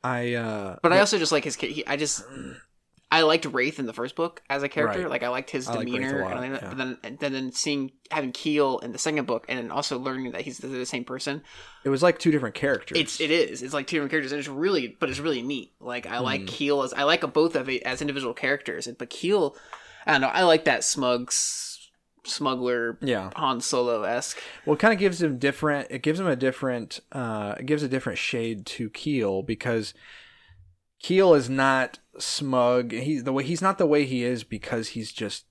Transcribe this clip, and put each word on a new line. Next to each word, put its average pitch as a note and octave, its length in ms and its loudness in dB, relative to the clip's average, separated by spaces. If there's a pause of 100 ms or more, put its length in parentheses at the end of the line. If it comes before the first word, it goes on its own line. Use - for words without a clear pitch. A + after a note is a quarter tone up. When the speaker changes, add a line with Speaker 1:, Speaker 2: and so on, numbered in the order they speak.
Speaker 1:
I, A#2+ 300 -2
uh, G#2+ 480 -4
Speaker 2:
But E3+ 100 4
I F#3 40 6
Speaker 1:
but F#3+ 40 8
Speaker 2:
also G#3 180 4
just D#3+ 140 2
like D3 120 2
his D3+ 120 -4
ca-, - 160 -4
he, D3 140 -8
I C#3+ 100 -2
just, C#3+ 260 -4 (880)
I D#3+ 120 6
liked D#3+ 240 4
Wraith C3 340 -2
in B2+ 60 -4
the A2+ 60 -8
first B2 220 -6
book - 340 -4
as C#3 140 -2
a C#3 60 -2
character. G#2+ 340 0
Speaker 1:
Right. C#3 80 -4
Speaker 2:
Like, A#2+ 140 -2
I A#2+ 40 -2
liked B2+ 220 -4
his C3 180 -4
Speaker 1:
I A#2 60 -2
like A2+ 120 -2
Wraith B2 80 -4
a B2+ 40 -2
Speaker 2:
demeanor, C3+ 240 -2
Speaker 1:
lot, F#2 120 -4
Speaker 2:
and B2+ 80 -6
then, C3 100 -6
Speaker 1:
yeah. B2+ 160 -8
Speaker 2:
but C3 100 -8
then, B2+ 240 -6
and B2 160 -12
then, C#3+ 140 -2
then C3 200 -4
seeing, C#3 380 -2 (200)
having C#3 200 -2
Keel C#3+ 500 2
in A#2 120 -8
the A2 60 -10
second D3+ 280 0
book, A2+ 220 -2
and B2+ 100 -4
then A#2+ 140 -8
also C#3 260 -2
learning C3 340 -4
that A#2+ 100 -6
he's B2 160 -8
the, B2+ 100 -10
the B2+ 180 -6
same B2 180 -6
person. C#3 380 -6 (420)
Speaker 1:
It C3+ 40 0
was C#3 160 2
like E3+ 160 6
two E3+ 100 6
different B2+ 240 2
characters. C#3 440 0
Speaker 2:
It's, - 220 -2
it D3+ 120 0
is. D3+ 300 2
It's C3+ 120 -8
like C#3 140 -2
two E3+ 80 -2
different C#3+ 160 -2
characters, C#3+ 200 -2
and D3 60 -4
it's C#3+ 100 -6
really, C#3+ 520 0
but - 100 0
it's - 100 -6
really C#3+ 220 -2
neat. C3 380 -6
Like, B2 260 -8
I A#2 120 -6
like B2+ 240 -2
Speaker 1:
Mm. F#2+ 60 -8
Speaker 2:
Keel C#3 340 0
as, B2+ 100 -4
I C#3 100 0
like D#3+ 180 4 (120)
both D#3+ 240 4
of C3 120 -2
it B2+ 140 -2
as B2+ 180 -4
individual C#3 340 -4
characters, C3 520 -4 (100)
but B2 140 -12
Keel, F3 460 0 (500)
I D#3+ 60 4
don't C#3 80 6
know, C3 80 2
I F#3 160 2
like D#3+ 220 8
that B2+ 180 4
smug, B2 460 0
s-, - 420 -2 (520)
smuggler, B2 760 -2
Speaker 1:
Yeah. G#2 360 0
Speaker 2:
Han C3 240 0
Solo-esque. A#2+ 760 0 (280)
Speaker 1:
Well, D3+ 100 4
it D3 60 0
kinda G#3+ 160 6
gives F3+ 260 2
him C#3+ 160 0
different, C#3 540 0
it B2+ 100 -6
gives D#3 160 2
him F#3+ 80 -2
a D3+ 80 4
different, B2+ 640 -2 (140)
uh, A2 480 -4
it C3 60 -8
gives D3 180 2
a C3 40 -2
different B2+ 300 -2
shade A2+ 480 -4
to A2+ 240 -6
Keel, G#2+ 540 0
because A2 500 -2 (1040)
Keel F#3+ 360 8
is B2+ 140 4
not C3+ 520 2 (180)
smug. B2 720 2
He, C3 280 -2
the C3 120 -4
way, C3+ 120 0
he's E3 180 -2
not F#3+ 160 2
the F3+ 80 4
way D3 200 4
he B2+ 180 -2
is A#2+ 180 -2
because A2+ 460 -6
he's A2 240 -8
just - 380 -6